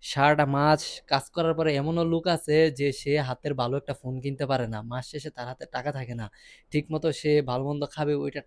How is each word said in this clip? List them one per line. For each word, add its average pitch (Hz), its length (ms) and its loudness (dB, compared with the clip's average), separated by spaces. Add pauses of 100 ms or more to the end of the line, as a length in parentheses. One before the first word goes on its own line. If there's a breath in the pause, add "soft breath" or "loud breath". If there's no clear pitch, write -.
সারাটা 147 440 4
মাস 147 600 2
কাজ 135 240 0
করার 165 240 0
পরে 160 200 2
এমনও 160 300 0
লোক 165 220 0
আছে 160 440 4
যে 139 220 0
সে 139 280 -4
হাতের 135 340 -4
ভালো 127 220 -2
একটা 139 180 -6
ফোন 127 260 -8
কিনতে 139 260 -6
পারে 127 220 0
না, 110 140 -6
মাস 123 240 -8
শেষে 151 240 -10
তার 120 180 -10
হাতে 131 180 -12
টাকা 127 260 -6
থাকে 123 220 -8
না, 113 160 -8 (400 loud breath)
ঠিকমতো 156 420 -2
সে 151 300 2
ভালো 127 220 -2
মন্দ 143 220 -2
খাবে, 147 280 -2
ওইটার 143 320 -4